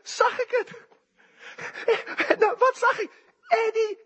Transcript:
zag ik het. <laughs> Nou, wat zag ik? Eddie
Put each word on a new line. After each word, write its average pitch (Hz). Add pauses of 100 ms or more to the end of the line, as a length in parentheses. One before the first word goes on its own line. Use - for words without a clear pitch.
zag -
ik 480
het. 480
<laughs> -
Nou, 440
wat 508
zag 508
ik? 392 (360)
Eddie 440